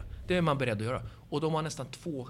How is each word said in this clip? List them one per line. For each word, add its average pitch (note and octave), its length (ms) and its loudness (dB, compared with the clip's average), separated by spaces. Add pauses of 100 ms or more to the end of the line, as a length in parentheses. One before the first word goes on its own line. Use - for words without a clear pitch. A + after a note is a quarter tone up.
(280)
Det F3+ 100 4
är F3+ 40 6
man D3+ 160 6
beredd A#2+ 200 2
att A2 60 -2
göra. A#2+ 180 -2 (280)
Och D3 120 0
de D#3+ 120 2
har D#3 80 4
nästan C#3+ 300 -4
två, C3+ 380 -6